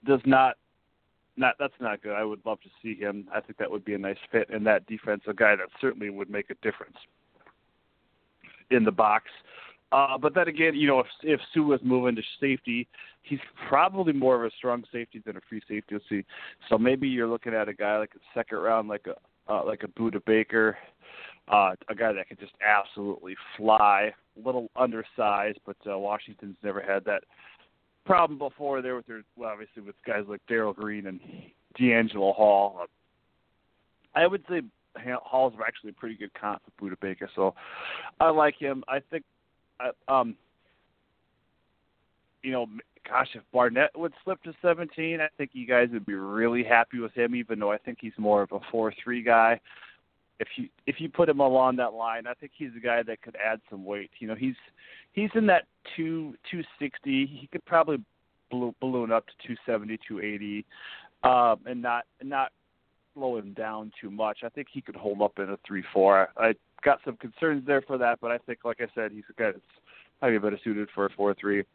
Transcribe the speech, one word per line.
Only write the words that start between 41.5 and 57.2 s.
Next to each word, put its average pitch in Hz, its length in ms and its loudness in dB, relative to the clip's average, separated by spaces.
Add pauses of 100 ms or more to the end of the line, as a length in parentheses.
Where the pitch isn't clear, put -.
you 131 80 -6
know, 123 140 -2
m-, 110 160 -14 (280)
gosh, 131 260 0
if 110 80 -16 (100)
Barnett 123 440 2
would 160 160 -4 (120)
slip 185 180 -6
to 165 180 -12
seventeen, 165 600 -2
I 156 160 -2
think 139 160 -6
you 123 140 -10
guys 123 260 6
would 110 120 -6
be 101 100 -6
really 113 500 0
happy 120 340 2
with 117 140 -8
him, 120 220 -2
even 113 260 -6
though 104 100 0
I 104 80 -2
think - 220 -12
he's 110 180 -12
more 104 240 4
of 95 100 -4
a 101 60 -6 (120)
four 110 220 0 (100)
three 120 200 -6
guy. 113 380 6 (800)
If 113 160 -6
you, 123 120 -8 (180)
if 139 140 -4
you 160 80 -6
put 170 200 2
him 143 120 2
along 127 360 6
that 120 180 -2
line, 113 340 -6
I 123 60 -8
think - 220 -20
he's 139 200 -10
a 117 40 -14
guy 117 220 0
that 113 200 -8
could 113 140 -18
add 110 320 -2
some 98 160 -14
weight. 101 260 -8 (100)
You 110 80 -10
know, 110 80 -6
he's, 127 180 -4 (580)
he's 202 220 -2
in 220 120 4
that 180 180 6 (320)
two, 160 380 -4 (160)
two 170 120 -6 (160)
sixty. 135 480 -2